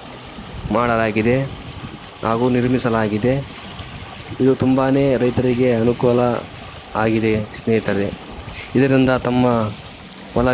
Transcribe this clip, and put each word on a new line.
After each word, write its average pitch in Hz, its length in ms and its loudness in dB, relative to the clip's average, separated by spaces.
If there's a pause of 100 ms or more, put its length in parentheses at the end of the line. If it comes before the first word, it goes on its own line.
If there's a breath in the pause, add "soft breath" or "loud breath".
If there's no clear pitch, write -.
(720)
ಮಾಡಲಾಗಿದೆ 113 680 2 (880)
ಹಾಗೂ 113 260 2
ನಿರ್ಮಿಸಲಾಗಿದೆ. 120 840 2 (1040)
ಇದು 131 140 6
ತುಂಬಾ 131 300 2 (340)
ರೈತರಿಗೆ 123 560 2
ಅನುಕೂಲ 120 460 4 (720)
ಆಗಿದೆ 110 400 2 (200)
ಸ್ನೇಹಿತರೆ. 104 540 0 (680 loud breath)
ಇದರಿಂದ 131 360 4 (140)
ತಮ್ಮ 123 200 2 (840)
ಹೊಲ 123 240 2